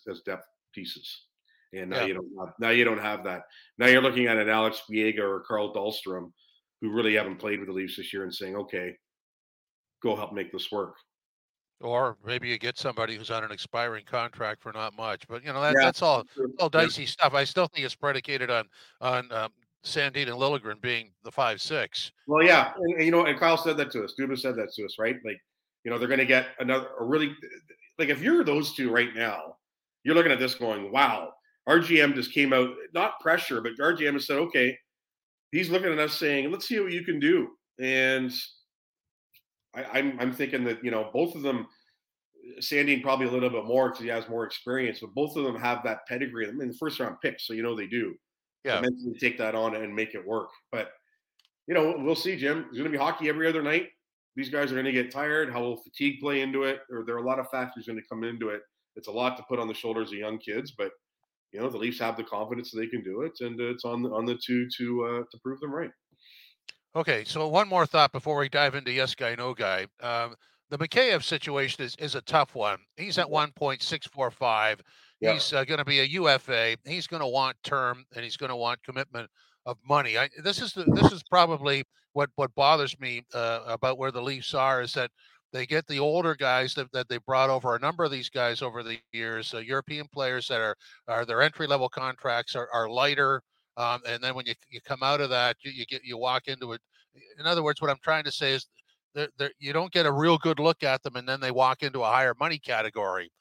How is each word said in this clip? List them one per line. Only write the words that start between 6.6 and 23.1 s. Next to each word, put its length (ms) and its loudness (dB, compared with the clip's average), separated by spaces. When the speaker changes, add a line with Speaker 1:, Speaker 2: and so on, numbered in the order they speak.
Speaker 1:
who 100 -4
really 240 2
haven't 240 0
played 200 -4
with 80 -8
the 80 -8
Leafs 220 -6
this 160 -10
year, 100 -6
and 100 -8
saying, 220 -8
"Okay, 420 -6
go 120 2
help 200 -8
make 180 -8
this 180 -8
work." 240 -6
Speaker 2:
Or 440 -2
maybe 240 -6
you 100 -2
get 200 -6
somebody 380 -4
who's 140 -12
on 120 -4
an 80 -8
expiring 540 -6
contract 580 -4
for 100 -12
not 220 -6
much. 320 -6
But, 160 -12
you 100 -8
know, 80 -4
that, 160 4
Speaker 1:
Yeah, 100 6
Speaker 2:
that's 160 0
all, 220 4
Speaker 1:
true. 340 -6
Speaker 2:
all 140 2
Speaker 1:
Yeah. 100 6
Speaker 2:
dicey 240 -2
stuff. 280 2
I 100 4
still 220 0
think 180 -4
it's 100 -4
predicated 560 -2
on, 180 0
on, 320 -2
um, 200 -4
Sandin 440 0
and 80 -4
Liljegren 440 0
being 320 -4
the 100 -12
five, 280 0
six. 520 -4
Speaker 1:
Well, 180 4
yeah. 320 8
And, 180 0
and, 100 2
you 60 6